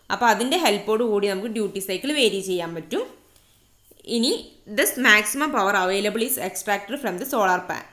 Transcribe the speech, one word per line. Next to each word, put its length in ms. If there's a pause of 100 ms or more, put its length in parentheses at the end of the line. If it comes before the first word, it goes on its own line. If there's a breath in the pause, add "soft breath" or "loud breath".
അപ്പോൾ 180
അതിൻ്റെ 320
ഹെൽപ്പോട് 440
കൂടി 240
നമുക്ക് 260
ഡ്യൂട്ടി 280
സൈക്കിൾ 320
വേരി 280
ചെയ്യാൻ 320
പറ്റും. 300 (1040 soft breath)
ഇനി 240 (360)
this 300
maximum 540
power 220
available 480
is 160
extracted 600
from 180
the 80
solar 340
pa-, 340